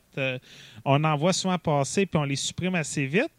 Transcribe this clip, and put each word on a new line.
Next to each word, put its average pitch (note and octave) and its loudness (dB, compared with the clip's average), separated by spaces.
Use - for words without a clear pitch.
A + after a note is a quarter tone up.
euh, C3 -4
on C#3+ 4
en D#3 2
voit F3 2
souvent F#3 -2
passer, D3+ 0
puis F3 0
on C#3+ 0
les C#3 -2
supprime F3+ -4
assez D3 -2
vite. G3+ 0